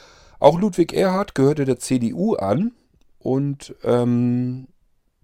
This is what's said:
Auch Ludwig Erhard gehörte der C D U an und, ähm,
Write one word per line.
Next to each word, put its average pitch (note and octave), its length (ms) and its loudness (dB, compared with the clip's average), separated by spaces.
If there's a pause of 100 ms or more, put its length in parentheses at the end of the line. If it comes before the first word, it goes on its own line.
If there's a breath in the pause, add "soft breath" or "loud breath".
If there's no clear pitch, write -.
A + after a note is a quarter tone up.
(400 loud breath)
Auch D#3 180 6
Ludwig F3+ 340 0
Erhard F#3+ 440 -2
gehörte C#3 280 2
der C3 140 -2
C C3 220 -2
D A#2 120 -2
U F#3+ 220 -2
an C#3 380 -2 (480)
und, C#3 640 -4
ähm, B2 840 0 (580)